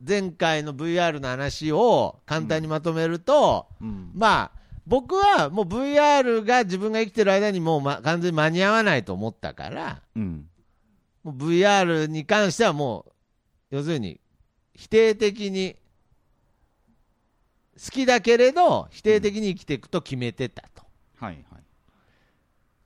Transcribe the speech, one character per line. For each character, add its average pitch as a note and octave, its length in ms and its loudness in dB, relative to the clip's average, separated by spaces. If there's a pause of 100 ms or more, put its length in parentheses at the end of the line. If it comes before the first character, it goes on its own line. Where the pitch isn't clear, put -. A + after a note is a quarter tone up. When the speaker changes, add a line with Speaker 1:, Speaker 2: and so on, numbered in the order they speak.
Speaker 1:
前 F#3+ 280 -4
回 D#3 320 -2
の D3+ 100 -10
ブ D3 160 -8
イ F3 100 0
ア F3 80 2
ー E3 40 0
ル D3+ 80 -8
の C3+ 100 -6
話 C#3 420 -6
を E3 540 2
簡 D3+ 220 -6
単 D#3 160 -2
に D#3 40 -8
ま D#3 140 -4
と E3 120 -4
め D#3+ 140 -2
る E3 120 -4
と、 G3 480 2 (120)
Speaker 2:
う - 60 -12
ん。 - 20 -8
う A3 40 -8
ん。 F#3 240 -12
Speaker 1:
ま F3+ 400 2
あ、 - 60 -20 (260)
僕 B3 260 0
は F#4+ 380 4
も G3+ 100 -4
う G3 40 0
ブ A#3 220 -4
イ D4 120 4
ア D4 180 6
ー C4+ 60 4
ル A3+ 200 0
が A#3+ 200 2
自 F#3 160 -4
分 G#3+ 120 -4
が A3 80 -2
生 A3+ 120 -4
き - 20 -20
て A3 100 2
る G3 80 4
間 G3+ 200 2
に F#3 80 -2
も D#3+ 180 0
う、 C#3+ 40 -2
ま、 C#3 200 -4
完 D#3+ 180 -2
全 F3 120 -2
に E3 40 -4
間 D#3 140 2
に F3 140 0
合 - 80 2
わ A3+ 100 2
な F#3+ 160 2
い G2+ 80 -4
と G2 80 -6
思 G#2 160 -6
っ G2+ 40 -12
た C#2+ 200 -12
か D2 160 -14
ら、 - 320 -12 (140)
Speaker 2:
う A2+ 40 -8
ん。 E2 300 -8 (720)
Speaker 1:
も D#3 100 -12
う C3+ 40 -12
ブ D3+ 180 -2
イ F3 140 4
ア G3+ 140 4
ー F#3 40 2
ル D#3+ 220 0
に D#3 180 -8
関 G#3 260 0
し - 60 -8
て A3+ 60 2
は F#3+ 100 2
も C3+ 320 -6 (640)
う、 C3+ 60 -10
要 C#3+ 80 -4
す D#3 60 -6
る D#3+ 100 -4
に、 F#2 200 -10 (540)
否 - 140 -20
定 A3 260 4
的 G#3 380 -2
に、 F#3+ 240 -6 (2000)
好 - 160 -18
き C4 160 0
だ A#3+ 140 4
け A#3 180 4
れ B3+ 120 6
ど、 D4 380 2
否 - 140 -20
定 G#3+ 180 4
的 G#3 180 -2
に G3+ 140 -2
生 - 80 -10
き - 40 -20
て D3 100 -4
い A2 40 -10
く - 80 -20
と F3 140 -4
決 - 160 -10
め B2 160 -6
て B2+ 160 -6
た - 140 -20 (100)
と。 - 100 -20 (380)
Speaker 2:
う - 20 -12
ん。 A2+ 40 -10
は F#2 40 -10
い D2+ 200 -20
は D2 80 -20
い。 - 20 -20 (1200)